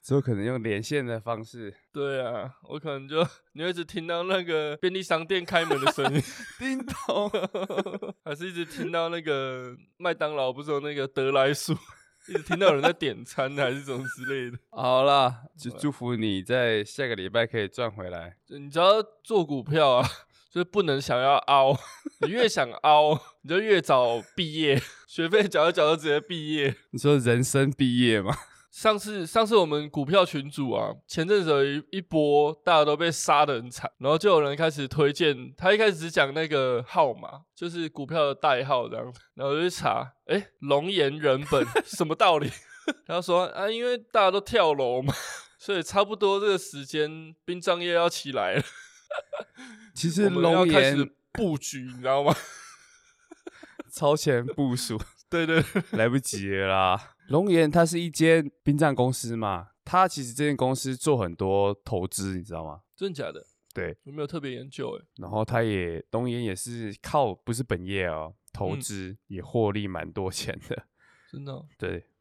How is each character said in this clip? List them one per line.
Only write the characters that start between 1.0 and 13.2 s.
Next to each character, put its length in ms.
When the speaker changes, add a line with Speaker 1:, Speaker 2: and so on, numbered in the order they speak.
Speaker 1:
的 120
方 240
式。 320
Speaker 2:
对 320
啊， 420
我 140
可 120
能 180
就， 180
你 100
会 80
一 20
直 100
听 240
到 180
那 180
个 340
便 160
利 100
商 240
店 160
开 220
门 160
的 120
声 220
音。 80
Speaker 1:
<laughs> 200
叮 240
咚。 460
Speaker 2:
<laughs> 500
还 140
是 100
一 60
直 140
听 260
到 160
那 100
个 560
麦 160
当 240
劳 160
不 100
是 80
有 100
那 140
个 140
得 240
来 220
速， 180
<laughs> 280
一 60
直 80
听 160
到 80
有 80
人 80
在 100
点 320